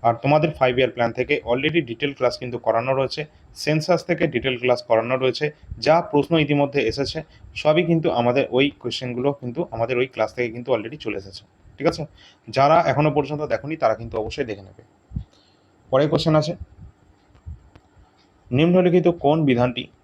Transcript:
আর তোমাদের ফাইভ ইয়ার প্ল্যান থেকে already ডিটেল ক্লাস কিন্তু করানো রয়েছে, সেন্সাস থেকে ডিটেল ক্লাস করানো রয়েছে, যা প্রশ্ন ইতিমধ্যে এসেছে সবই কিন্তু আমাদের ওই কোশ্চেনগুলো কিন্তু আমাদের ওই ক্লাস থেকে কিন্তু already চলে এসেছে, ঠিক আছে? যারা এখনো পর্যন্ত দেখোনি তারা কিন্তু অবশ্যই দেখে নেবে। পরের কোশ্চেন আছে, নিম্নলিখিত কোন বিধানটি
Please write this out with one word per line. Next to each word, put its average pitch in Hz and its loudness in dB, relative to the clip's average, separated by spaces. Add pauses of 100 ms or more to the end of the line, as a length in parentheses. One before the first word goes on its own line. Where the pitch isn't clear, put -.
আর 117 2
তোমাদের 151 2
ফাইভ 127 0
ইয়ার 127 2
প্ল্যান 117 0
থেকে 127 -2
already 147 0
ডিটেল 131 -6
ক্লাস 123 -2
কিন্তু 123 -10
করানো 117 0
রয়েছে, 135 -4 (300)
সেন্সাস 160 0
থেকে 170 -2
ডিটেল 123 -2
ক্লাস 120 0
করানো 117 2
রয়েছে, 131 -2 (260)
যা 160 4
প্রশ্ন 151 2
ইতিমধ্যে 143 2
এসেছে 135 -4 (320)
সবই 156 2
কিন্তু 165 0
আমাদের 120 2
ওই 139 2
কোশ্চেনগুলো 123 -4
কিন্তু 135 -8
আমাদের 117 -2
ওই 135 0
ক্লাস 110 -4
থেকে 123 -4
কিন্তু 123 -4
already 113 -8
চলে 107 -8
এসেছে, 95 -16 (340)
ঠিক 139 -2
আছে? 160 -4 (440)
যারা 143 4
এখনো 143 2
পর্যন্ত 147 -2
দেখোনি 147 -4
তারা 113 0
কিন্তু 113 -10
অবশ্যই 113 -6
দেখে 101 -10
নেবে। 98 -20 (1040)
পরের 143 2
কোশ্চেন 156 0
আছে, - 0 (2000)
নিম্নলিখিত 175 4
কোন 160 2
বিধানটি 123 0 (160)